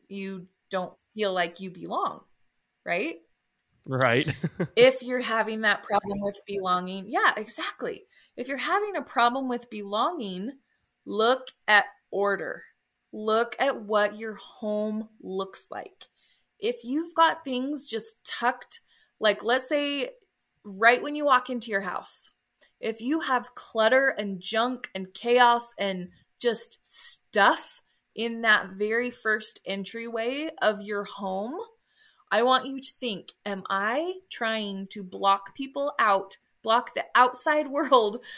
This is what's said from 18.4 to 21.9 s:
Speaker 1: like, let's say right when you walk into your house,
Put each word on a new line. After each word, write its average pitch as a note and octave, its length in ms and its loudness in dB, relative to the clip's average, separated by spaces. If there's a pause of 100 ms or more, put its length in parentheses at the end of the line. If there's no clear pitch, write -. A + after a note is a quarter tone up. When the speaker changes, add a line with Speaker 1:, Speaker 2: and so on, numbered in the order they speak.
Speaker 1:
like, G#3 240 2
let's B3+ 260 2
say C#4+ 420 0 (520)
right A3 400 4
when D4 140 -4
you D4+ 80 -2
walk B3+ 260 4
into A#3 220 -6
your G3 80 0
house, - 500 -8 (480)